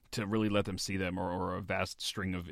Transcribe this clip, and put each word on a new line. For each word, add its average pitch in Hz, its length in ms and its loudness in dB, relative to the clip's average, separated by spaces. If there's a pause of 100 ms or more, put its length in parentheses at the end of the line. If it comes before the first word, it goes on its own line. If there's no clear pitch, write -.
to 104 160 -4
really 110 240 4
let 101 160 4
them 92 140 -4
see 98 180 -2
them, 92 220 0
or, 90 100 0
or 92 260 0
a 95 60 -2
vast 95 400 -2
string 92 320 -2
of 87 180 -4